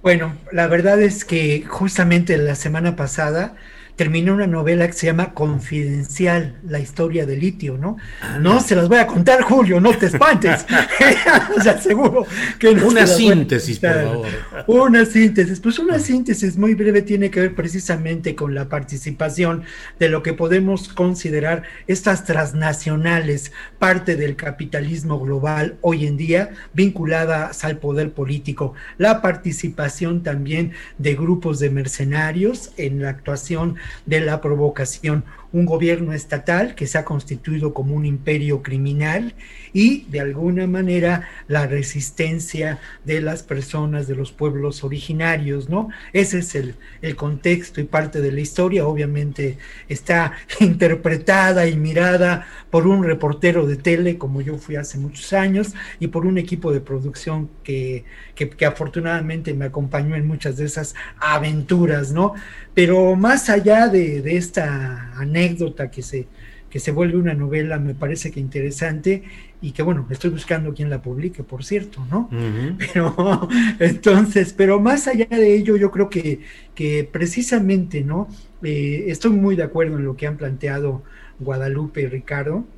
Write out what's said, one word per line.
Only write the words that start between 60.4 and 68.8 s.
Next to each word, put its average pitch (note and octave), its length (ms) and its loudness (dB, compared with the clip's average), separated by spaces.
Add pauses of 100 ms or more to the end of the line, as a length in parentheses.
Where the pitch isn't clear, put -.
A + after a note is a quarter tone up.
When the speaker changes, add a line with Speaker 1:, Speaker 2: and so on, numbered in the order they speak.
Speaker 1:
de D3 80 -4
esas D3+ 280 -8 (260)
aventuras, D3+ 920 0
¿no? F#3 220 0 (400)
Pero F#3 420 4
más A#3+ 340 2
allá G#3 380 6
de, E3+ 340 2
de D#3 160 0
esta C3+ 800 -4
anécdota D#3 720 -2
que C3 140 -14
se, B2+ 240 -8 (420)
que C#3 100 -8
se D#3 120 -4
vuelve E3+ 260 2
una E3+ 160 0
novela, D3+ 460 -2
me C#3+ 160 -4
parece D3+ 360 -6
que - 80 -12
interesante, D3+ 840 -4 (360)